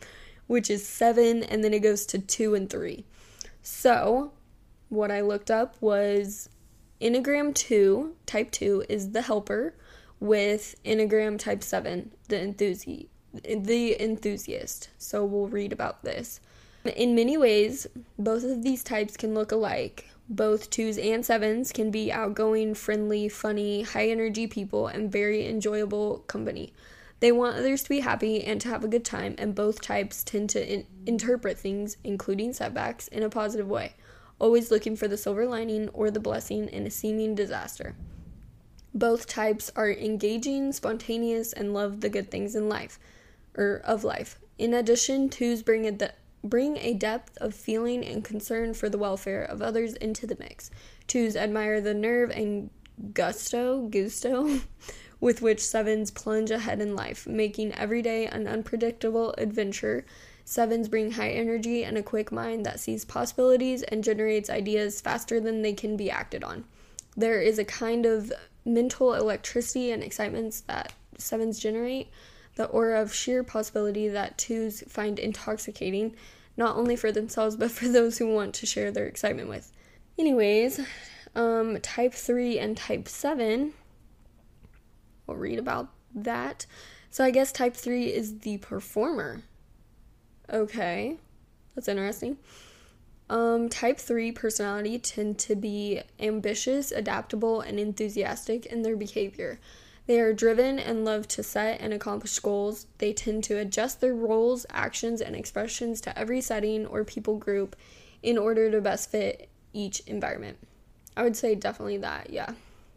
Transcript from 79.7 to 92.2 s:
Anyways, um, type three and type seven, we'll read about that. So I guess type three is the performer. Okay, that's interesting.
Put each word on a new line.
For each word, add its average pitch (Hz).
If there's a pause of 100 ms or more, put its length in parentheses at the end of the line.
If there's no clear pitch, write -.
Anyways, 247 (540)
um, 226
type 240
three 247
and 214
type -
seven, 277 (1500)
we'll -
read 226
about 254 (240)
that. 240 (440)
So -
I 262
guess 262
type 247
three 240
is 214
the 208
performer. 196 (1080)
Okay, 214 (580)
that's 247
interesting. 240 (920)